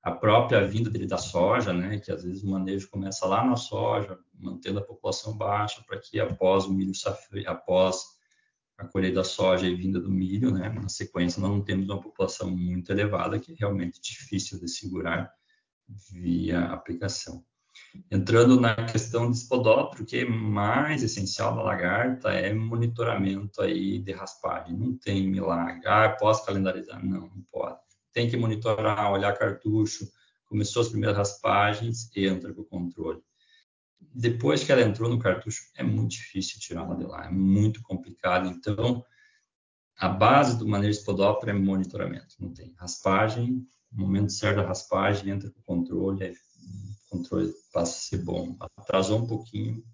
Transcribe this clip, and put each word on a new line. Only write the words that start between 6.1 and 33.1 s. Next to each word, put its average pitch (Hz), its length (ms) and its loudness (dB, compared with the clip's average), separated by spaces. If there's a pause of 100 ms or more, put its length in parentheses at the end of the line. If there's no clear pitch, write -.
após 95 440 2
o 98 100 -2
milho 95 200 0
safre-, - 520 -8
após 92 580 2 (720)
a - 100 -14
colheita 92 300 0
da 92 80 2
soja 92 420 2
e 90 80 2
vinda 92 260 -2
do 98 100 -6
milho, 95 400 2
né, 95 180 0
na 98 200 -6
sequência 90 520 -2
nós 98 100 0
não 101 120 2
temos 95 260 0
uma 98 120 -4
população - 500 -4
muito 90 420 -2
elevada, 98 460 0
que - 140 -10
é - 40 -18
realmente 98 440 -2
difícil - 580 -6
de 87 100 -8
segurar 92 640 -4 (540)
via 87 800 -2
aplicação. - 760 -8 (680)
Entrando 117 500 8
na 117 140 4
questão 117 560 0
de 113 60 2
espodóptero, - 680 4
o - 40 -8
que 123 120 -4
é 123 60 0
mais 117 800 0
essencial 107 520 -2
na 107 80 -2
lagarta 98 680 0
é 92 220 0
monitoramento 110 1080 -2
aí 98 380 0
de 98 140 -6
raspagem. 87 640 -8
Não 110 200 -2
tem 98 300 0
milagre. 87 600 -2
"Ah, 107 220 6
posso 107 360 2
calendarizar?" 98 600 -2
Não, 95 180 -2
não - 280 -16
pode. - 280 -6 (340)
Tem 117 180 0
que 120 60 0
monitorar, 107 720 0
olhar 101 260 2
cartucho, 107 720 0 (360)
começou 104 380 0
as 113 60 2
primeiras 104 280 0
raspagens, 104 1000 0
entra 95 380 0
com 104 80 -14
o - 20 -12
controle. 85 560 -8 (800)